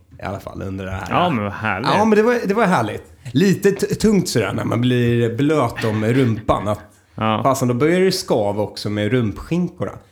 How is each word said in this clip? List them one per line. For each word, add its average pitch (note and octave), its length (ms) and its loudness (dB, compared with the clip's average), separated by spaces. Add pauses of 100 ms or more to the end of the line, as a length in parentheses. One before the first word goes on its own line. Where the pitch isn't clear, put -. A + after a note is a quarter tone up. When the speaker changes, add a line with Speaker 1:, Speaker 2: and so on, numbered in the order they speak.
(200)
Speaker 1:
i - 40 -16
alla F#2+ 160 -8
fall - 220 -12
under F#2+ 240 -8
det F#2+ 60 -8
här. F#2+ 180 -8
Speaker 2:
Ja, E3+ 200 2
men A2+ 140 0
vad G2+ 100 -4
härligt. G#2+ 400 -2
Speaker 1:
Ja, G3+ 120 4
men G#3+ 120 4
det G#3+ 60 4
var, A#3 240 0
det G3 60 2
var A3+ 120 2
härligt. A2+ 380 0 (280)
Lite E3+ 400 4
t-, - 240 -2
tungt G#3 340 2
sådär B2 240 0
när G#2 120 -4
man A2+ 160 0
blir A#2+ 560 2
blöt C#3 480 0
om G#2+ 200 0
rumpan. A#2 640 0
Att, G2 120 -2 (400)
Speaker 2:
Ja. A2 240 0
Speaker 1:
fasen, B2+ 240 2
då B2 60 2
börjar D#3 260 2
det F#3 120 4
skava G#2+ 520 0
också - 260 -8
med G#2 220 -2
rumpskinkorna. B2 800 -2 (200)